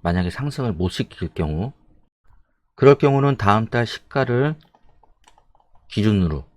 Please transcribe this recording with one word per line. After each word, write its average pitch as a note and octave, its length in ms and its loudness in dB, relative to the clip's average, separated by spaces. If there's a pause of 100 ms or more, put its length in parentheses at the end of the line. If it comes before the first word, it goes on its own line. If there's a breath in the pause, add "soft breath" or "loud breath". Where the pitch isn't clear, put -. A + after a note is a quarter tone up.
만약에 F2 280 0
상승을 C3 440 -6
못 F2+ 160 -2
시킬 - 440 -8
경우, E2 380 -4 (1000)
그럴 C#3 200 8
경우는 C#3 420 2
다음 G#2+ 300 0
달 A#2+ 200 -2
시가를 C3 680 -2 (1300)
기준으로 F#2+ 560 0 (120)